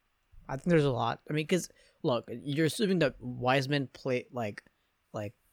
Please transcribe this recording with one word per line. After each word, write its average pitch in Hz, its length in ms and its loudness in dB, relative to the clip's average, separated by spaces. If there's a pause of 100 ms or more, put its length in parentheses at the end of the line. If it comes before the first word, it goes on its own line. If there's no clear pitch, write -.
(480)
I 135 80 -6
think - 100 -6
there's 165 180 6
a 139 60 4
lot. 117 380 -2
I 151 40 -4
mean, 151 140 -2
'cause, 170 220 0 (340)
look, 120 280 0
you're 143 360 -2
assuming 185 340 2
that 135 180 2
Wiseman 131 760 0
play, - 380 -2
like, 113 320 -6 (500)
like, 104 220 -8 (180)